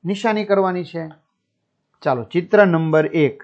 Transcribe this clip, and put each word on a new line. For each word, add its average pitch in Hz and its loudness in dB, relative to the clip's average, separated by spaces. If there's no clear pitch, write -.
નિશાની 208 -4
કરવાની 190 -2
છે. 165 -10
ચાલો, 131 -2
ચિત્ર 175 0
નંબર 160 2
એક. - -2